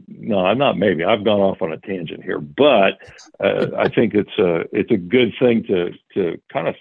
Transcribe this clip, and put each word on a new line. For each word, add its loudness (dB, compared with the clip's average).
no, -4
I'm 2
not 0
maybe. 0
I've 0
gone 2
off 0
on -4
a -8
tangent -10
here, -6
but, 2
uh, 0
I 2
think 0
it's -2
a, 2
it's -2
a 4
good 0
thing 2
to, -2
to -4
kind -4
of -4